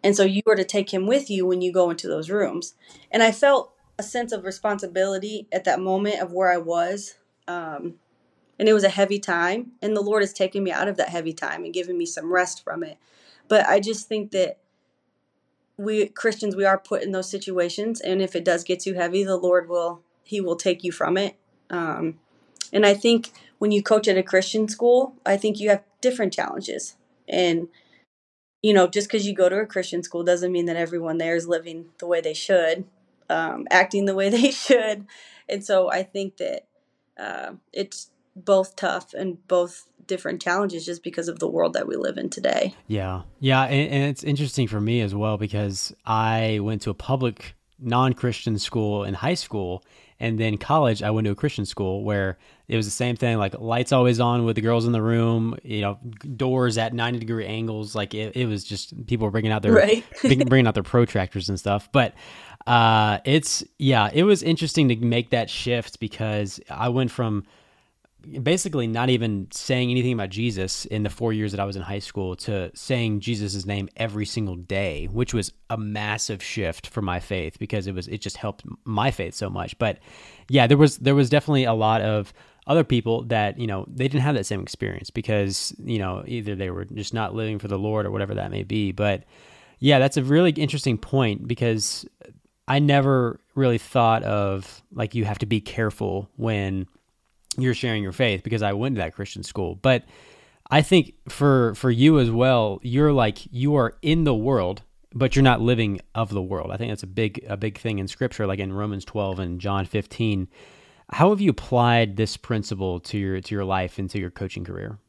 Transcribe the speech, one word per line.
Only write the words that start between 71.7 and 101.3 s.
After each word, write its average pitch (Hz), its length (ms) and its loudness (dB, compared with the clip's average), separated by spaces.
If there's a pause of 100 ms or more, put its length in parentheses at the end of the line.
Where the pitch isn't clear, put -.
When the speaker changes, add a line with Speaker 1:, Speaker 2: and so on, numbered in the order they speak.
Speaker 2:
in 92 40 -8
high 101 180 -8
school 92 380 -6
to 98 360 -6
saying 113 480 -2
Jesus' 101 440 -4
name 98 300 -4
every 107 300 -4
single 98 300 -6
day, 87 500 -4
which 110 280 -4
was 107 200 -4 (160)
a 113 80 -4
massive 104 640 -6
shift - 440 -6
for - 140 -6
my 87 200 -2
faith, 85 360 -6
because 101 300 -6
it 95 80 -6
was, 90 140 -8
it 104 80 -8
just - 180 -8
helped - 300 -10
m-, - 180 -14
my 110 280 0
faith 90 220 -6
so 98 160 -6
much. 90 280 -8
But 110 220 -2 (500)
yeah, 123 180 6
there 139 100 8
was, 147 200 6
there 139 180 2
was 135 140 6
definitely 143 340 2
a 117 100 2
lot 110 280 2
of 107 320 -2 (320)
other 156 180 4
people 117 420 0
that, 107 320 0
you 120 100 -4
know, 98 200 -4
they 131 220 -2
didn't 135 140 2
have 147 120 2
that 101 100 -2
same 98 160 -4
experience 95 480 -8
because, 101 720 -2
you 113 180 -4
know, 95 280 -6
either 104 260 -6
they 95 160 -6
were 90 140 -8
just 101 300 -10
not 107 200 -4
living 110 260 -4
for 101 100 -10
the 98 100 -2
Lord 107 260 -2
or 95 60 -4
whatever 101 240 -4
that 95 160 -6
may 98 120 -6
be. 101 280 -2
But 101 320 0 (560)
yeah, 139 200 6
that's 139 180 4
a 135 60 0
really 160 280 6
interesting 147 460 -2
point, 120 500 0
because 117 580 -2 (600)
I 139 120 2
never 135 600 4 (160)
really 127 220 4
thought 113 460 2
of, 101 580 -2 (100)
like, 113 240 -6
you 113 80 0
have 104 160 -4
to - 60 -2
be 104 160 0
careful 101 760 -4
when 98 520 -2 (720)
you're 127 140 2
sharing 110 300 -2
your 95 80 -4
faith, 104 320 0
because 110 180 -2
I 101 120 0
went 120 220 -2
to 101 60 -2
that 92 140 -6
Christian 98 260 -10
school. 90 320 -6
But 120 300 2 (640)
I 131 140 4
think 175 300 4 (140)
for, 131 460 4